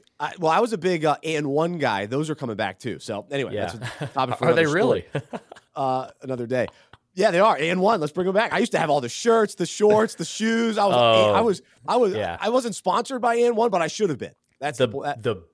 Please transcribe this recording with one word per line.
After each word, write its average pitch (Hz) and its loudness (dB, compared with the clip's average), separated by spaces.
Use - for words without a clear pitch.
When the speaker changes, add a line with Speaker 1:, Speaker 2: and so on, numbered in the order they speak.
Speaker 1:
I, 147 -6
well, 160 2
I 175 4
was 226 0
a 208 -2
big, 170 0
uh, 147 2
and 151 -2
one 170 0
guy. 107 -2
Those 151 -4
are 143 -6
coming 113 -6
back 95 -4
too. 95 -8
So 104 -10
anyway, 139 -4
Speaker 2:
Yeah. 101 -4
Speaker 1:
that's 117 -12
a 139 -8
topic 131 -2
Speaker 2:
<laughs> - -8
Speaker 1:
for - -2
Speaker 2:
Are 165 6
they 165 4
Speaker 1:
another 156 0
story. - 0
Speaker 2:
really? 143 -6
<laughs> - -10
Speaker 1:
Uh, 131 -2
another 127 -6
day. 117 -2
Yeah, 190 2
they 170 2
are. 196 4
And 175 -2
one. 202 2
Let's 151 -4
bring 180 -2
'em 190 0
back. 214 0
I 180 0
used 220 -2
to 170 2
have 156 0
all 143 2
the 120 -4
shirts, 226 2
the 175 -4
shorts, 208 2
the 175 -8
shoes. 226 -2
I 202 2
was, 185 2
Speaker 2:
Oh. 113 6
Speaker 1:
I 196 4
was, 214 0
I 185 0
was, 208 2
Speaker 2:
Yeah. 92 -4
Speaker 1:
I 202 -2
wasn't 240 0
sponsored 233 -2
by 233 2
and 240 2
one, 233 2
but 175 2
I 160 0
should 196 0
have 120 -6
been. 92 -12
That's 139 -6
Speaker 2:
The, 127 2
Speaker 1:
the, 120 -6
that 131 -6
Speaker 2:
the 107 -4